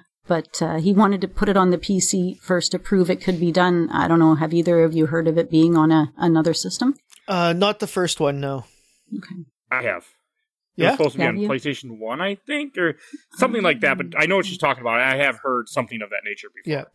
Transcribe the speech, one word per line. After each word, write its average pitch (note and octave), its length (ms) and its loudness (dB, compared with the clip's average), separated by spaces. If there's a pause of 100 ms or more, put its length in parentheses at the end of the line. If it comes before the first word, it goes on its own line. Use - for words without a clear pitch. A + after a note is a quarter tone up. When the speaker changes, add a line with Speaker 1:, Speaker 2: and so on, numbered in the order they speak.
(280)
Speaker 1:
but, - 340 -4
uh, E3 160 -2
he E3+ 160 2
wanted G3 280 2
to G3 60 -4
put G#3 220 -2
it G3 80 2
on F#3 120 4
the F3 80 2
P F#3 220 -2
C F#3 420 -2
first F3+ 300 -2
to F3+ 80 -4
prove F3+ 300 2
it F#3 120 -2
could F#3 180 -2
be E3+ 120 0
done. F3 400 2
I E3+ 160 0
don't E3 120 4
know, D#3+ 160 6
have D#3 180 -2
either E3+ 300 4
of D#3+ 100 2
you D#3+ 140 2
heard E3 200 -2
of D#3+ 100 2
it E3 140 0
being E3 260 4
on D#3 140 6
a, D#3 260 2
another D#3+ 360 2
system? A#3+ 420 -2 (320)
Speaker 2:
Uh, F3 280 0
not G3+ 240 0
the G#3 80 -4
first F3+ 320 -2
one, C#3+ 200 0
no. C#3 260 -6 (500)
Speaker 1:
Okay. F#3 200 -14 (360)
Speaker 3:
I B2+ 120 -2
have. F#2+ 220 -6 (720)
It F3 60 -8
was E3 40 2
Speaker 2:
Yeah? G3 60 4
Speaker 3:
supposed E3 220 0
to - 60 -18
be F3 60 0
Speaker 1:
Have A#2 100 -2
Speaker 3:
on G3+ 60 -4
Speaker 1:
you? G#3 80 -2
Speaker 3:
PlayStation C3 500 -6
one, A2+ 220 -8
I G3 140 -4
think, C#4+ 420 -10
or E3+ 180 -2 (380)
something - 280 -2
like D#3 200 0
that, C#3 160 0
but C3+ 100 -8 (100)
I D3+ 80 2
know F#3 120 2
what F#3 80 0
she's F#3 120 -10
talking C3+ 240 -2
about. A#2 180 0
I C3 180 0
have C3+ 200 0
heard B2 320 -4
something A#2 320 -6
of G#2 80 -12
that G2+ 160 -8
nature G#2 280 -12
before. - 180 -10
Speaker 2:
Yeah, C#3 240 -6